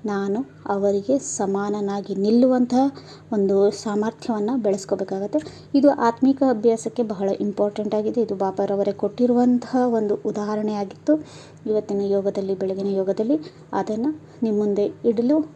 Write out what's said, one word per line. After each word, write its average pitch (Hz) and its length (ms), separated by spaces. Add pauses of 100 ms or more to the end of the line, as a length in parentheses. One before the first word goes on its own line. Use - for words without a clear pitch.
ನಾನು 202 460 (160)
ಅವರಿಗೆ 202 520
ಸಮಾನನಾಗಿ 202 960
ನಿಲ್ಲುವಂತಹ 247 760 (400)
ಒಂದು 196 380
ಸಾಮರ್ಥ್ಯವನ್ನ 214 840
ಬೆಳೆಸ್ಕೋಬೇಕಾಗತ್ತೆ. 202 1160
ಇದು 277 160
ಆತ್ಮಿಕ 254 600
ಅಭ್ಯಾಸಕ್ಕೆ 226 520
ಬಹಳ 196 260
ಇಂಪಾರ್ಟೆಂಟ್ 208 680
ಆಗಿದೆ. 214 260
ಇದು 208 140
ಬಾಬಾರವರೇ 196 580
ಕೊಟ್ಟಿರುವಂತಹ 240 840 (100)
ಒಂದು 220 280 (120)
ಉದಾಹರಣೆ 214 480
ಆಗಿತ್ತು. 202 420 (500)
ಇವತ್ತಿನ 208 340
ಯೋಗದಲ್ಲಿ, 196 580
ಬೆಳಗಿನ 190 280
ಯೋಗದಲ್ಲಿ 196 520 (340)
ಅದನ್ನ 220 340 (360)
ನಿಮ್ 214 160
ಮುಂದೆ 202 340 (120)
ಇಡಲು 240 380 (140)